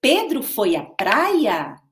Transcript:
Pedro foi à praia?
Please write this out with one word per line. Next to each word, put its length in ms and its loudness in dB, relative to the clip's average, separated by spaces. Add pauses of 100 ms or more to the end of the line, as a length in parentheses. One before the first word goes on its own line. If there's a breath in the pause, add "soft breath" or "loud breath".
Pedro 420 2
foi 340 -2
à 80 -6
praia? 920 0 (160)